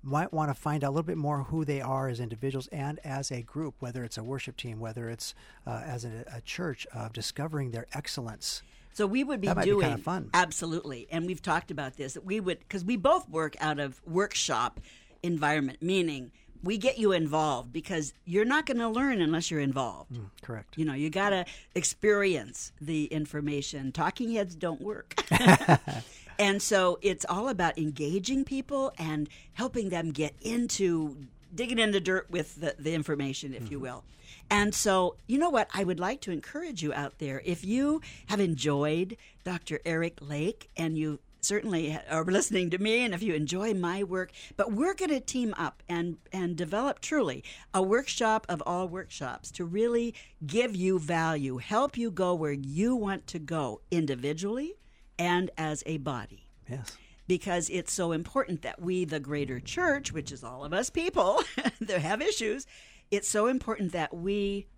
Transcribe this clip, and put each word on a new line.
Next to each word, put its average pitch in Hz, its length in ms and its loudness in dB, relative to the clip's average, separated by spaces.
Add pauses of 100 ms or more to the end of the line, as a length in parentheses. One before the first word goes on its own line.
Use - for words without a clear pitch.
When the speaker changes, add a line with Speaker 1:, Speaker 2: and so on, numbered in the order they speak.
Speaker 1:
might 147 280 0
wanna 156 220 2
find 147 300 0
out 139 60 2
a - 20 0
little 160 120 2
bit 165 140 -2
more 147 260 0
who 156 220 -2
they 139 160 -2
are 131 260 0
as 120 120 -4
individuals 123 480 -4
and 147 360 -6
as 139 280 -6
a 120 100 -6
group, 147 380 -8
whether 123 240 -6
it's 113 140 -8
a 110 60 -8
worship 127 340 -8
team, 113 220 -8
whether 113 300 -6
it's, - 240 -8 (320)
uh, - 200 -6
as 123 200 -6
a, 117 260 -8
a 120 100 -10
church, - 520 -6
of 113 200 -8
discovering 139 580 -4
their 117 220 -6
excellence. - 680 -6 (320)
Speaker 2:
So 208 120 2
we 240 180 2
would 262 180 -2
be 190 60 0
Speaker 1:
That 170 100 4
might 175 80 4
be 196 60 6
Speaker 2:
doing 190 160 6
Speaker 1:
kinda 113 140 -2
fun. 180 320 -4
Speaker 2:
Absolutely. 165 800 0
And 165 160 -2
we've 185 140 -4
talked 175 300 0
about 139 260 -6
this, 135 160 -8
that 160 120 -12
we 202 140 -2
would, 180 300 -4
'cause 185 140 -4
we 226 140 0
both 285 320 4
work 156 300 -2
out 151 200 0
of 139 260 -6
workshop 165 760 0 (440)
environment, 147 580 2
meaning 160 500 0 (320)
we 202 140 0
get 254 200 2
you 214 140 6
involved 151 600 2
because 160 420 -4 (120)
you're 196 200 4
not 294 200 2
gonna 233 240 0
learn 240 320 2
unless 165 300 2
you're 156 80 0
involved. 127 540 -2
Speaker 1:
Mm, 107 160 -10 (120)
correct. - 360 -10
Speaker 2:
You 156 80 2
know, 147 80 0
you 147 160 0
gotta 190 360 2 (300)
experience 190 960 2 (100)
the 151 240 0
information. 147 880 -2
Talking 190 420 -2
heads 196 220 0
don't 165 260 -4
work. - 340 -8 (140)
<laughs> - 20 -
Speaker 1:
<laughs> 147 720 6 (360)
Speaker 2:
And 202 220 4
so 185 400 4
it's 196 260 0
all 214 220 0
about 180 300 2
engaging 165 680 0
people 269 540 -2
and 156 280 -2 (260)
helping 233 360 -2
them 165 220 -2
get 147 280 -2
into 170 880 0 (300)
digging 240 240 0
in 220 100 6
the 202 100 4
dirt 185 300 0
with 160 320 -4
the, 160 160 -2
the 156 160 -2
information, 143 640 -2
if 117 160 -8
you 143 60 -6
Speaker 1:
Mm-hmm. 131 80 -6
Speaker 2:
will. 127 180 -10 (480)
And 208 240 6
so, 190 400 4 (100)
you 262 140 2
know 339 100 6
what? 247 240 4
I 196 100 0
would 175 160 2
like 202 220 -2
to 196 100 -6
encourage 254 520 -6
you 147 100 0
out 143 240 -4
there, 135 260 -6
if 175 220 -2
you 285 360 2 (260)
have 208 120 0
enjoyed 156 800 2 (260)
Doctor 170 400 -4
Eric 165 380 -2
Lake 151 560 -4
and 160 180 0
you 151 240 -2 (220)
certainly 185 520 0
ha-, 156 180 -6
are 160 120 0
listening 185 460 2
to 180 80 0
me, 220 260 4
and 208 120 0
if 180 80 -4
you 202 100 2
enjoy 180 400 0
my 185 300 0
work, 185 280 -4 (260)
but 220 140 2
we're 302 220 2
gonna 311 260 0
team 247 380 -2
up 156 320 -6
and, 170 280 -2 (140)
and 175 240 -2
develop 202 440 -2
truly 185 440 0 (300)
a 190 80 4
workshop 220 640 4
of 175 160 -2
all 180 240 0
workshops 160 640 -8
to 175 120 -4
really 233 480 2 (320)
give 214 300 2
you 185 240 4
value, 156 580 0
help 240 400 0
you 233 140 -2
go 180 240 2
where 156 180 0
you 151 420 2
want 196 300 -2
to 175 140 -8
go 147 500 -2
individually 170 840 0 (440)
and 175 380 2
as 156 300 -2
a 160 100 -2
body. 123 480 -6 (240)
Speaker 1:
Yes. 123 260 -8 (320)
Speaker 2:
Because 175 440 0
it's 175 200 -4
so 170 200 0
important 165 500 -2
that - 180 -8
we, 180 240 0
the 156 160 -2
greater 135 400 -4
church, 285 540 0
which 151 180 -6
is 135 120 -14
all 127 200 -12
of 147 100 -6
us 226 180 0
people 302 500 4 (200)
<laughs> - 200 -2
that 190 200 0
have 196 200 0
issues, 254 460 -2 (420)
it's 202 180 0
so 214 200 4
important 220 460 0
that 165 220 -2
we 202 520 0 (100)